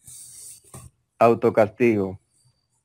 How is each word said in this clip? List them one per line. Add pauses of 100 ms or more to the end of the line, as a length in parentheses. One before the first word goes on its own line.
(1160)
Autocastigo. (640)